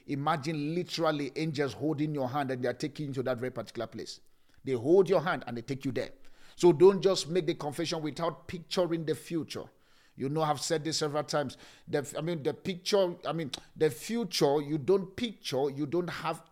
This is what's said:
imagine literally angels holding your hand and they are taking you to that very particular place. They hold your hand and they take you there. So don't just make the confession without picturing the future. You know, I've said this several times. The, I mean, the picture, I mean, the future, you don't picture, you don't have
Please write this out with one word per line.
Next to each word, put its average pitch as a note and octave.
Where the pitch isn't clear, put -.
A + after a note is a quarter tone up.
imagine D3
literally D#3
angels D3
holding D3+
your C#3
hand C3+
and B2+
they B2
are B2
taking D3+
you C#3
to B2+
that B2
very B2
particular A2+
place. -
They C3
hold D#3+
your F3
hand D#3
and A#2+
they A#2+
take C3+
you C3
there. -
So F3
don't F3+
just F3+
make E3+
the E3
confession D#3
without D#3+
picturing E3+
the D3+
future. -
You C3
know, D#3
I've D3+
said D#3
this D#3
several D3
times. C#3+
The, D3
I -
mean, D#3+
the D3
picture, F#3
I D3
mean, D#3+
the D#3
future, E3+
you D3
don't F#3
picture, D3
you C#3+
don't E3+
have E3